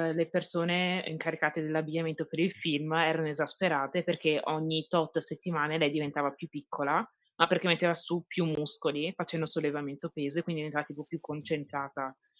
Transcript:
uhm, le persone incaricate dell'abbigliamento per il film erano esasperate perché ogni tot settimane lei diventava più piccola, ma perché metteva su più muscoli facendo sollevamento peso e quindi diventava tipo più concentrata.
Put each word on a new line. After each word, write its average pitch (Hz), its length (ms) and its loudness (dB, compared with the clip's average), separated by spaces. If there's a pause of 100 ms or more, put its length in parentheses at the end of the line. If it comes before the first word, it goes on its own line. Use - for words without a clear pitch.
(100)
uhm, 160 40 0
le 165 140 0
persone 180 760 2
incaricate 160 560 -2
dell'abbigliamento 156 640 0
per - 140 -4
il 180 120 4
film 156 420 -2
erano 160 340 2
esasperate 151 760 0
perché 160 400 2
ogni 160 440 0
tot 165 300 2
settimane 156 600 0
lei 151 120 4
diventava 147 420 0
più 160 160 -10
piccola, 151 580 -2 (300)
ma 165 100 4
perché - 220 2
metteva 170 260 4
su 170 320 0
più 175 200 -2
muscoli 151 680 0
facendo 165 320 -2
sollevamento 143 640 0
peso 147 300 -2
e - 20 0
quindi 160 200 -4
diventava 151 240 -2
tipo 151 180 -10
più 160 160 -8
concentrata. 143 960 -6 (240)